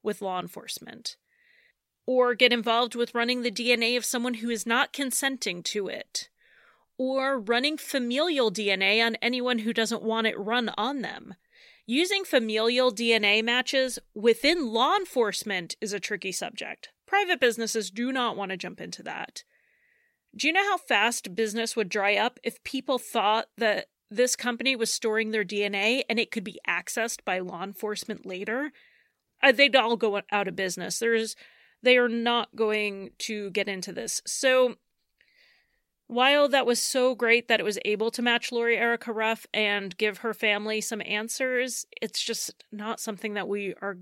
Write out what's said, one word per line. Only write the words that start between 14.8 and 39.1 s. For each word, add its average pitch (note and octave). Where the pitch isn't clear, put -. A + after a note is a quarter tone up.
enforcement G#3
is G3+
a G3+
tricky F#3+
subject. -
Private F#4
businesses A3+
do A#3+
not B3
want F#3+
to F#3+
jump F3+
into F3
that. -
Do B3+
you D#4+
know F#4+
how G4+
fast A3
business A3
would G#3+
dry G3+
up G#3+
if -
people C4
thought A3
that G#3
this B3
company A#3+
was A3
storing A3
their A3
D G3+
N G3+
A A3
and A3+
it A3
could G#3
be G3
accessed G3+
by F#3
law F3
enforcement G#3
later? G#3+
Uh, C4+
they'd C#4
all A#3
go G3+
out G3+
of F3
business. F#3
There's, A3+
they B3
are B3
not A#3
going G#3
to G#3
get G3
into F#3+
this. -
So, B3+
while C4+
that C4
was A#3
so B3+
great A#3
that A3
it E3+
was G3+
able G#3+
to A3+
match A#3+
Lori A#3
Erica A#3